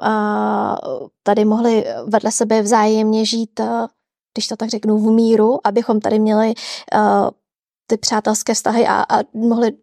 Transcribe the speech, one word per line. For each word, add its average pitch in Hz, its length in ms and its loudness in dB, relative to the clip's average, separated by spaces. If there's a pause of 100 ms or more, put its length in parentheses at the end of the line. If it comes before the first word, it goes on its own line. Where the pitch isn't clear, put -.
eh, - 40 -2 (1160)
tady 214 220 2
mohli 220 400 2 (200)
vedle 214 260 0
sebe 220 300 0
vzájemně 220 640 2
žít, 226 340 -4
eh, 226 280 -4 (460)
když - 140 -8
to 220 80 -10
tak 226 140 -6
řeknu, 214 280 0
v 214 140 2
míru, 226 560 4
abychom 214 320 0
tady 214 200 0
měli, 220 340 2 (400)
eh, 214 60 2 (880)
ty 226 100 0
přátelské 220 560 -2
vztahy 233 340 0
a, - 220 2
a 220 140 2 (100)
mohli 226 380 0 (120)